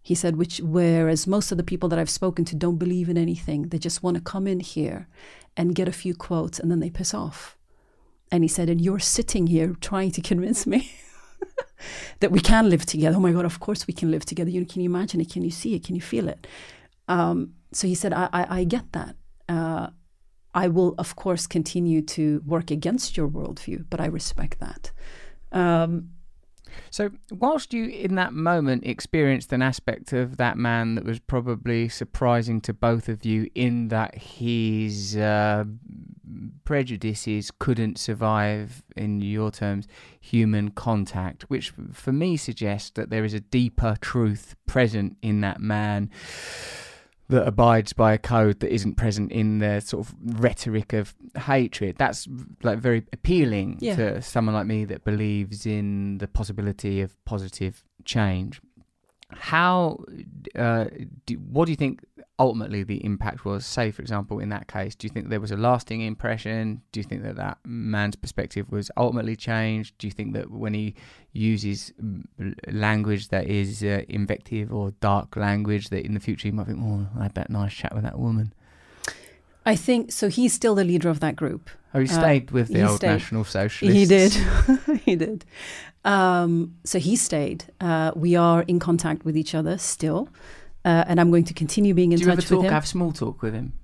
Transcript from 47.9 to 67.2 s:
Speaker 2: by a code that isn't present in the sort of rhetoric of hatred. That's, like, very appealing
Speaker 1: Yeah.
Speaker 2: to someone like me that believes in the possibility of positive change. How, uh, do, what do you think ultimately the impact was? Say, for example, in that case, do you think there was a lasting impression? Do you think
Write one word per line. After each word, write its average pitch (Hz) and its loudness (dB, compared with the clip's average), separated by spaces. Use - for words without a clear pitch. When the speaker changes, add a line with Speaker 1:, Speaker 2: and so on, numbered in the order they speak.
Speaker 2:
by 107 6
a 107 2
code 110 4
that - -2
isn't 104 0
present 104 0
in 107 2
the 104 0
sort - -6
of - -16
rhetoric 113 0
of 107 -4
hatred. 127 0
That's, 135 -2
like, 113 0
very 117 0
appealing 123 2
Speaker 1:
Yeah. 220 -2
Speaker 2:
to 113 -2
someone 110 0
like 104 0
me 107 -2
that 98 -10
believes 104 -2
in 101 -2
the 101 -8
possibility 101 -4
of 95 -6
positive 95 -6
change. 95 -2
How, 175 2
uh, 117 2
do, 117 -4
what 127 0
do 165 -2
you 151 0
think 139 -2
ultimately 110 0
the 101 -4
impact 104 -4
was? 98 -4
Say, 117 -2
for - -10
example, 104 -6
in 101 -6
that 104 -8
case, 95 -6
do - -12
you 104 -8
think - -8
there 107 -4
was 104 -8
a 101 -4
lasting 113 0
impression? 110 -4
Do 110 -8
you 101 -6
think 107 -8